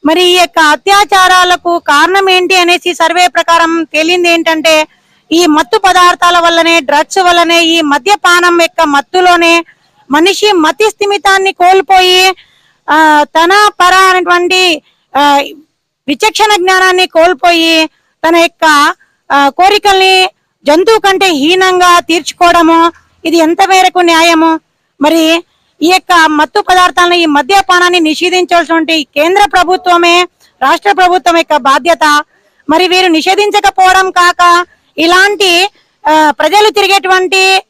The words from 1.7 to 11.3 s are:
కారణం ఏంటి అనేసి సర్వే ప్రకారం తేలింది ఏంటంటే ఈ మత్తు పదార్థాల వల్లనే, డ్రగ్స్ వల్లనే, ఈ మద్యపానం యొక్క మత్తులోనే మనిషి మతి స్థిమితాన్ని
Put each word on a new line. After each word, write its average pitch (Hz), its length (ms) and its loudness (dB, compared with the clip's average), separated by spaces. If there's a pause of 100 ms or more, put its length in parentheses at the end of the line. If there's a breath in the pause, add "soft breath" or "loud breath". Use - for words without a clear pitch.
కారణం 349 520 0
ఏంటి 370 260 0
అనేసి 349 380 -2
సర్వే 339 320 0
ప్రకారం 330 640 -2
తేలింది 339 360 -2
ఏంటంటే 320 600 -2 (440)
ఈ 349 140 0
మత్తు 320 320 0
పదార్థాల 359 600 2
వల్లనే, 339 420 0
డ్రగ్స్ 294 380 -2
వల్లనే, 339 440 0
ఈ 330 180 0
మద్యపానం 349 840 0
యొక్క 330 200 -2
మత్తులోనే 339 840 0 (460 soft breath)
మనిషి 370 420 0
మతి 349 380 0
స్థిమితాన్ని 392 640 -4